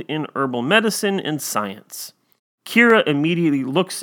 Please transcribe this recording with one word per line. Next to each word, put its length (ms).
in 300
herbal 260
medicine 560
and 240
science. 680
Kira 420
immediately 560
looks 400